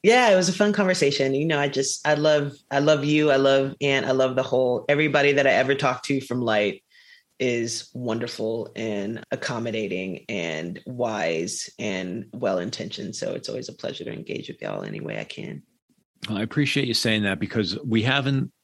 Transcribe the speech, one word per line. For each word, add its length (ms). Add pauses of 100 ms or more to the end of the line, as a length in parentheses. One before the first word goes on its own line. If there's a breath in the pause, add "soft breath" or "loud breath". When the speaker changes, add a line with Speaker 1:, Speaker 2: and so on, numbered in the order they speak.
Speaker 1:
Yeah, 260
it 60
was 140
a 40
fun 180
conversation. 640
You 120
know, 140
I 80
just, 400
I 60
love, 400 (160)
I 100
love 260
you. 260
I 60
love 440
Ant. 240
I 60
love 240
the 80
whole, 440
everybody 460
that 140
I 40
ever 220
talked 320
to 160
from 200
Light 420 (560 soft breath)
is 560
wonderful 800
and 560
accommodating 1000
and 560
wise 840 (100)
and 540
well-intentioned. 840
So 180
it's 160
always 200
a 40
pleasure 300
to 100
engage 340
with 140
y'all 220
any 180
way 180
I 40
can. 400 (680)
Speaker 2:
Well, 80
I 60
appreciate 440
you 60
saying 300
that 160
because 440
we 200
haven't 480 (120)